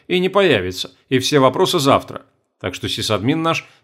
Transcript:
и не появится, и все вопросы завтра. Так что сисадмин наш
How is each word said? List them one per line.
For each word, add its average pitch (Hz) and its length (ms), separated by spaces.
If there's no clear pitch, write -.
и 180 100
не 180 80
появится, 143 640
и 135 120
все 139 200
вопросы 151 400
завтра. 131 440
Так - 160
что 101 140
сисадмин 110 520
наш 165 240